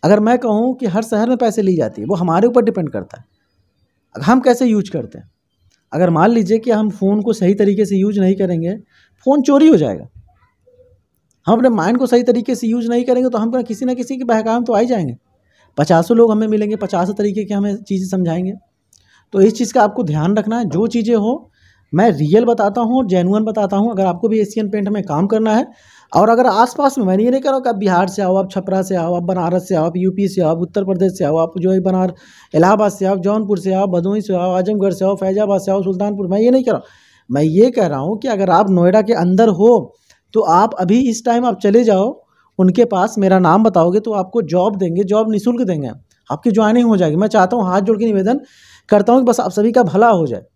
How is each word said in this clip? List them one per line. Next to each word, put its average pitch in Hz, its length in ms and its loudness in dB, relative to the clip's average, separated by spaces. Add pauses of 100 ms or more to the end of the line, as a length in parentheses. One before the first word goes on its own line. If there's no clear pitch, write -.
अगर 202 180 2
मैं 226 180 2
कहूँ 240 360 -2
कि 254 120 -8
हर 196 160 -2
शहर 220 260 -2
में 254 100 0
पैसे 226 240 -2
ली 185 140 0
जाती 113 260 -4
है, 110 40 -8
वो 180 80 -2
हमारे 180 320 0
ऊपर 240 160 4
डिपेंड 190 280 -2
करता - 280 -12
है, - 60 -20 (880)
हम 214 260 2
कैसे 254 260 2
यूज़ 214 240 0
करते - 280 -10
हैं। - 120 -20 (640)
अगर 175 180 2
मान 170 200 4
लीजिए 220 280 2
कि 226 120 -4
हम 214 200 0
फ़ोन 196 320 -2
को 220 100 -2
सही 196 220 0
तरीके 202 300 2
से 196 120 -4
यूज़ 196 240 0
नहीं 190 160 2
करेंगे, 180 380 -2 (520)
फ़ोन 277 160 2
चोरी 285 260 4
हो 294 80 6
जाएगा। 113 300 -2 (1400)
हम 202 100 2
अपने 240 120 2
माइंड 220 300 0
को 262 80 0
सही 247 160 2
तरीके 240 320 -4
से 240 120 -6
यूज़ 233 220 -4
नहीं 240 160 -2
करेंगे 254 240 0
तो 247 100 -4
हम 233 240 -2
किसी 233 220 -8
ना 254 100 -2
किसी 247 220 -8
के 254 80 -10
बहकावे 226 340 -2
में 240 60 -4
तो 240 80 -4
आ 208 60 2
ही 226 80 2
जाएंगे। 175 300 -4 (600)
पचासों 165 380 2
लोग 226 160 6
हमें 214 140 0
मिलेंगे, 214 300 -2
पचासों 190 380 -4
तरीके 208 300 -4
की 208 100 -8
हमें 202 220 -2
चीज़ें 196 320 -6
समझाएंगे। 185 440 -4 (800)
तो 196 80 0
इस 220 140 4
चीज़ 233 200 -6
का 247 80 4
आपको 208 200 0
ध्यान 156 340 -2
रखना 214 220 -2
है। 240 60 -4
जो 180 220 -2
चीज़ें 233 300 -2
हो - 340 -4 (420)
मैं 208 180 2
रियल 156 340 2
बताता 233 360 0
हूँ, 240 280 0
जेन्युइन 185 360 0
बताता 202 320 -4
हूँ। 214 140 0
अगर 190 160 -2
आपको 175 220 -2
भी 220 120 0
एशियन 208 300 -4
पेंट 202 180 -4
में 202 140 -4
काम 170 240 -2
करना 220 300 0
है 277 100 0 (460)
और 202 160 4
अगर 233 180 2
आसपास 254 520 0
में, 233 80 -2
मैंने 190 180 2
ये 247 60 2
नहीं 262 100 0
कह 277 80 -4
रहा 269 80 0
हूँ 262 60 -4
कि 254 60 -2
आप 233 60 -2
बिहार 190 340 0
से 196 140 -6
आओ, 185 140 0
आप 190 140 -2
छपरा 190 320 -4
से 190 140 -4
आओ, 170 180 -2
आप 175 80 -4
बनारस 180 460 -4
से 190 60 -2
आओ, 160 120 0
आप 170 100 -4
यूपी 190 320 -2
से 185 140 -4
आओ, 156 80 2
आप 165 120 -2
उत्तर 196 220 -4
प्रदेश 185 340 -2
से 175 60 -2
आओ, 151 120 0
आप 165 220 0
जो 180 120 0
है 190 100 2
बनार-, 185 340 -2 (400)
इलाहाबाद 196 380 4
से 196 140 -4
आओ, 196 120 0
जौनपुर 202 400 -2
से 190 140 -4
आओ, 190 140 0
भदोही 190 360 -2
से 202 120 -4
आओ, 180 160 -2
आजमगढ़ 190 420 0
से 190 120 -4
आओ, 196 120 2
फैजाबाद 190 440 0
से 196 100 -6
आओ, 196 120 0
सुल्तानपुर, 196 440 -4
मैं 190 120 -2
ये 233 120 4
नहीं 254 140 2
कह 240 80 0
रहा 170 60 -2
हूँ। - 80 -12 (440)
मैं 139 120 0
ये 175 280 4
कह 233 160 0
रहा 143 120 -4
हूँ 180 200 -6
कि 269 100 -8
अगर 196 220 0
आप 185 200 4
नोएडा 185 320 4
के 208 100 0
अंदर 185 360 2
हो, 196 480 2 (380)
तो 214 60 2
आप 175 340 2
अभी 185 240 0 (120)
इस 226 140 -6
टाइम 240 220 0
आप 226 140 -4
चले 214 240 2
जाओ 202 260 2 (480)
उनके 185 260 4
पास, 202 340 -2
मेरा 190 200 2
नाम 185 260 4
बताओगे 185 360 2
तो 220 120 -6
आपको 202 320 -4
जॉब 180 320 -2
देंगे, 180 280 -2
जॉब 214 260 0
निःशुल्क 233 360 -2
देंगे, 147 240 -4 (400)
आपकी 156 200 -4
ज्वाइनिंग 220 380 2
हो 220 80 4
जाएगी। 160 200 2
मैं 208 120 0
चाहता 196 280 2
हूँ, 208 100 -2
हाथ 185 140 0
जोड़ 208 180 0
के 214 60 -2
निवेदन 220 360 0 (480)
करता 202 240 4
हूँ 262 80 6
कि 247 60 0
बस 233 140 0
आप 185 100 -2
सभी 208 220 0
का 247 100 4
भला 196 260 2
हो 175 180 2
जाए। 113 160 -6 (140)